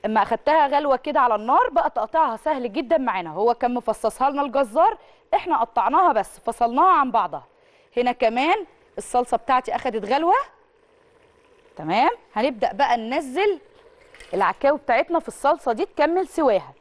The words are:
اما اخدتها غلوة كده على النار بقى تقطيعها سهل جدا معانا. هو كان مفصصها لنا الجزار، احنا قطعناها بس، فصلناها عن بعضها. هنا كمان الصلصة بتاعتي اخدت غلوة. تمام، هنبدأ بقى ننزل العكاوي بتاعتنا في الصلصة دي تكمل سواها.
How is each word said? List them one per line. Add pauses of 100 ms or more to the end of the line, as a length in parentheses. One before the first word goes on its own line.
اما
اخدتها
غلوة
كده
على
النار
بقى
تقطيعها
سهل
جدا
معانا.
هو
كان
مفصصها
لنا
الجزار، (360)
احنا
قطعناها
بس،
فصلناها
عن
بعضها. (540)
هنا
كمان (320)
الصلصة
بتاعتي
اخدت
غلوة. (1400)
تمام، (260)
هنبدأ
بقى
ننزل (760)
العكاوي
بتاعتنا
في
الصلصة
دي
تكمل
سواها.